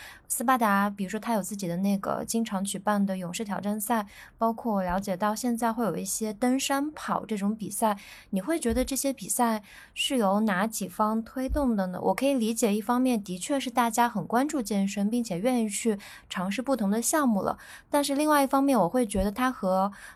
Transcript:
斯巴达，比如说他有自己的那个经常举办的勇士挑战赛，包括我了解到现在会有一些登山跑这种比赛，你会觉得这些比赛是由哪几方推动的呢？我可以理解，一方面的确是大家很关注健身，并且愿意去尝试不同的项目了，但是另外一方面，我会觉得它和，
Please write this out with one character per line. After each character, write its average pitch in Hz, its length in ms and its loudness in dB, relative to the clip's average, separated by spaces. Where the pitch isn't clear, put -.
斯 - 140 -4
巴 254 160 2
达， 202 320 2
比 202 140 -6
如 180 60 -6
说 220 80 -4
他 220 160 -2
有 202 80 0
自 202 140 -6
己 196 100 -6
的 170 120 -2
那 196 200 2
个 - 280 -2
经 226 180 0
常 196 200 -4
举 196 140 -4
办 202 260 2
的 196 120 -2
勇 175 160 -6
士 226 120 -6
挑 202 160 -4
战 208 200 -2
赛， 220 260 0
包 226 140 2
括 226 220 -2
我 190 80 2
了 180 160 0
解 196 180 -2
到 214 180 0
现 240 220 -2
在 226 160 0
会 233 120 -2
有 170 120 0
一 185 80 -4
些 214 280 -4
登 247 260 2
山 277 320 0
跑 202 340 -4
这 214 120 -4
种 202 180 0
比 220 160 -8
赛， 214 260 2
你 190 100 0
会 320 180 0
觉 233 160 0
得 254 100 2
这 269 120 -4
些 277 160 0
比 202 160 -8
赛 226 340 0
是 - 220 -2
由 208 240 4
哪 202 260 2
几 202 220 -4
方 214 340 0
推 262 260 -6
动 269 280 2
的 190 120 0
呢？ 180 140 -6
我 185 120 4
可 247 120 0
以 277 80 4
理 226 180 2
解， 226 220 2
一 214 60 0
方 247 200 0
面 254 220 2
的 185 160 -8
确 277 200 -2
是 254 120 -4
大 240 180 2
家 240 200 2
很 208 180 -4
关 254 200 2
注 311 140 -2
健 202 260 0
身， 202 220 0
并 240 140 0
且 180 160 -4
愿 240 240 0
意 214 60 0
去 202 300 -2
尝 190 220 -4
试 202 100 -2
不 262 160 0
同 208 140 2
的 220 100 2
项 285 280 2
目 208 140 2
了， - 140 0
但 285 140 2
是 277 120 0
另 302 140 2
外 294 140 6
一 277 40 4
方 277 160 2
面， 277 160 4
我 175 100 6
会 247 180 2
觉 196 160 0
得 208 80 2
它 254 200 0
和， 190 420 2